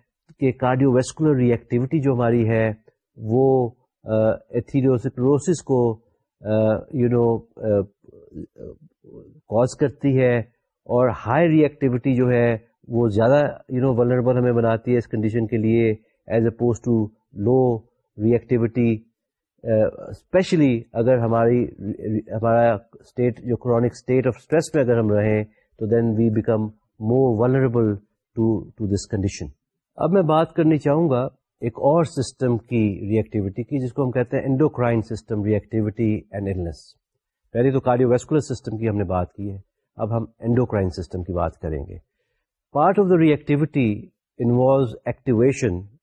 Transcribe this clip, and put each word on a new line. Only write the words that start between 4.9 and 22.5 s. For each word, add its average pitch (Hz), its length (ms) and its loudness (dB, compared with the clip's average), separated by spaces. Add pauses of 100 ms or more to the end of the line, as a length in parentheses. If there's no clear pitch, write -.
کو، 120 360 0 (400)
آ، 107 340 0
you 120 400 -2
know، 117 320 0 (100)
آ، 104 240 0 (1700)
کاز 120 320 0
کرتی 135 400 0
ہے، 123 180 2 (480)
اور 123 220 2 (180)
ہائی 151 220 2
ری 156 140 4
ایکٹیویٹی 135 520 0
جو 123 160 2
ہے، 120 260 2 (320)
وہ 117 200 0
زیادہ، 120 380 2 (280)
you 123 80 0
know، 131 140 0
vulnerable 123 420 2
ہمیں 123 140 2
بناتی 117 400 0
ہے 123 60 2
اس 117 100 -4
کنڈیشن 110 380 -2
کے 117 100 -4
لیے، 110 380 2 (400)
as 117 60 2
opposed 113 480 -2
to 117 100 2 (500)
low 123 340 2 (440)
reactivity، 117 720 0 (680)
آ، 120 40 -8 (420)
especially 151 720 0 (120)
اگر 120 260 2
ہماری، 117 460 2 (680)
ہمارا 113 440 2 (260)